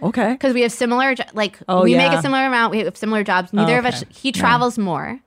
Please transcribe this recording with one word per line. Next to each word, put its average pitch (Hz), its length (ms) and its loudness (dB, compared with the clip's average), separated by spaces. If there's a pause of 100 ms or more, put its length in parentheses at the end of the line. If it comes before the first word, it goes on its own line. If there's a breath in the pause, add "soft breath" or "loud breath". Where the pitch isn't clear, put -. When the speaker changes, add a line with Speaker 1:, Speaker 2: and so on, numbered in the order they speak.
Speaker 1:
Okay. 226 360 -2
Speaker 2:
'Cause 262 160 0
we 240 80 0
have 233 100 0
similar 254 420 0
jo-, 240 100 -6 (100)
like, 208 240 -4 (100)
Speaker 1:
Oh, 185 140 2
Speaker 2:
we 180 120 4
make 262 160 4
Speaker 1:
yeah. - 100 2
Speaker 2:
a - 20 -2
similar 269 240 0
amount. 233 260 0
We 214 60 -2
have 190 180 -4
similar 214 260 -2
jobs. 185 300 -2
Neither 165 260 2
of 233 60 0
us, - 180 -4
Speaker 1:
Okay. - 120 -16
Speaker 2:
he - 160 -6
Speaker 1:
Yeah. 196 100 -6
Speaker 2:
travels 240 380 2
more. 175 480 -6